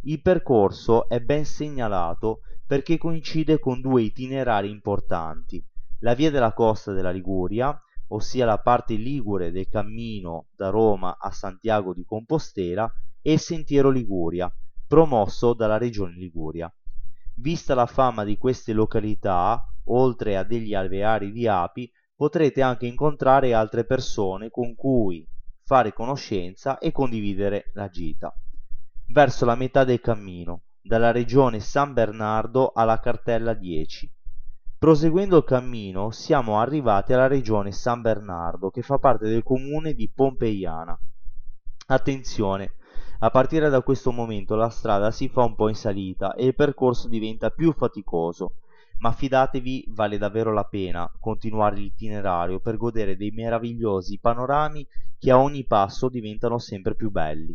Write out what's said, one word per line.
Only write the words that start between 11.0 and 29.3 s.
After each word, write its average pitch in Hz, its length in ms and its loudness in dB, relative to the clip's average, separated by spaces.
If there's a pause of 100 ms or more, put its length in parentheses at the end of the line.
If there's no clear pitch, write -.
a 95 100 -6
Santiago 101 640 -4
di 90 100 -10
Compostela, 107 880 -4 (300)
e 151 120 2
il 160 60 4
Sentiero 143 520 2
Liguria, 90 600 -2 (360)
promosso 123 680 4
dalla 110 240 0
Regione 104 380 -4
Liguria. 82 580 -8 (600)
Vista 147 400 0
la 120 100 4
fama 120 380 0
di 101 160 2
queste 123 340 -2
località, 107 880 2 (260)
oltre 117 480 2
a 95 60 0
degli 110 300 0
alveari 101 580 0
di 117 160 -2
api, 101 440 -2 (240)
potrete 147 480 2
anche 123 240 0
incontrare 131 680 4
altre 113 320 2
persone 110 640 -2
con 117 240 -4
cui 104 500 0 (400)
fare 120 300 4
conoscenza 113 840 -6
e 160 120 -2
condividere 101 840 -2
la 98 140 -8
gita. - 440 -4 (720)
Verso 139 400 4